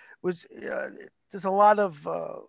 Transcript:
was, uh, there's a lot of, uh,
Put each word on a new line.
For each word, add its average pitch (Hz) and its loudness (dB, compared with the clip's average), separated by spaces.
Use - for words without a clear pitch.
was, 175 -6
uh, - -8
there's 196 -8
a 190 -2
lot 208 6
of, 160 -2
uh, 165 -6